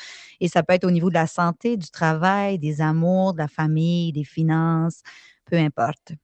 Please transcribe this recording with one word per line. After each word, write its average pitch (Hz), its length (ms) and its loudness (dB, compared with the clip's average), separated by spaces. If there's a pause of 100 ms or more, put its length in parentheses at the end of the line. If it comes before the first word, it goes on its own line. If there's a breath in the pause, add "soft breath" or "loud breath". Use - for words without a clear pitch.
(420 loud breath)
Et 180 80 0
ça 170 140 2
peut 180 100 2
être 180 120 2
au 180 60 2
niveau 175 180 2
de 170 60 0
la 160 120 2
santé, 180 500 -2
du 170 120 -8
travail, 185 680 0
des 151 220 -4
amours, 175 520 2
de 160 60 -6
la 151 80 -2
famille, 165 640 0
des 147 140 -6
finances, 160 760 0 (440 loud breath)
peu - 120 -4
importe. 151 540 -2 (120)